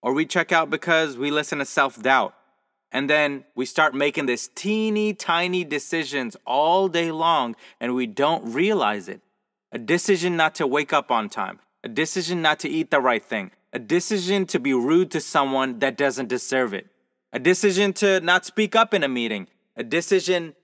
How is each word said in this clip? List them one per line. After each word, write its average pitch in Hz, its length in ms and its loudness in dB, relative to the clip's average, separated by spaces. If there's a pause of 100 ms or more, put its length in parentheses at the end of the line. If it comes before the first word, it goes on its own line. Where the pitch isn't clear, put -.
Or 120 100 0
we 151 140 0
check 170 260 0
out 160 160 2
because 160 480 0
we 143 140 -2
listen 147 280 -2
to 139 60 -4
self-doubt. 131 720 0 (580)
And 135 160 -2
then 147 460 0
we 127 100 -4
start 151 300 2
making 143 320 0
these 120 280 -4
teeny 214 600 0
tiny 180 500 -2
decisions 139 800 -4
all 165 440 2
day 170 220 0
long 156 460 0 (240)
and 123 140 -2
we 127 120 0
don't 143 380 0
realize 117 640 0
it. 98 140 -14 (500)
A 117 60 -10
decision 170 580 0
not 156 200 2
to 156 100 0
wake 139 260 0
up 143 180 0
on 110 200 0
time. 95 300 -8 (220)
A - 60 -12
decision 160 540 -4
not 151 160 2
to 156 100 -6
eat 160 220 -4
the 143 100 4
right 123 240 2
thing. 98 280 -6 (200)
A 123 60 -8
decision 180 720 0
to 156 120 -2
be 135 140 0
rude 156 380 4
to 160 100 -2
someone 135 560 0
that 135 180 0
doesn't 135 320 -2
deserve 123 460 -2
it. 90 140 -8 (440)
A 127 80 -6
decision 190 540 2
to 190 260 2
not 180 260 2
speak 214 300 0
up 226 180 4
in 190 80 2
a 139 60 0
meeting. 113 400 -4 (260)
A 120 80 -8
decision 170 800 0